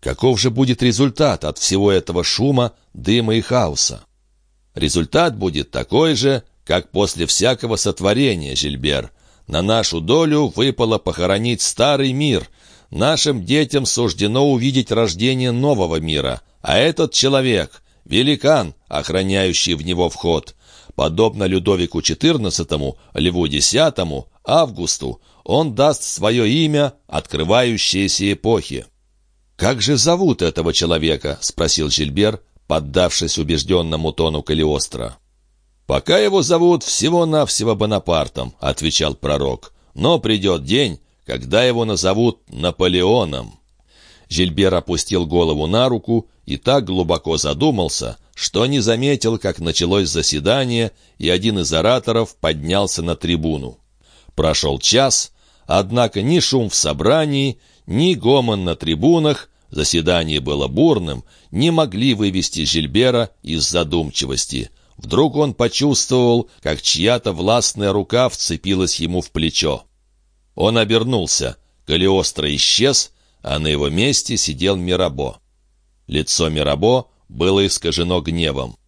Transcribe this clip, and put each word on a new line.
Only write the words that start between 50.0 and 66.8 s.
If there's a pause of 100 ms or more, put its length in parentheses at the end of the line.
заседание, (260)
и
один
из
ораторов
поднялся
на
трибуну. (560)
Прошел
час, (340)
однако
ни
шум
в
собрании, (260)
ни
гомон
на
трибунах, (200)
заседание
было
бурным, (260)
не
могли
вывести
Жильбера (120)
из
задумчивости. (260)
Вдруг
он
почувствовал, (140)
как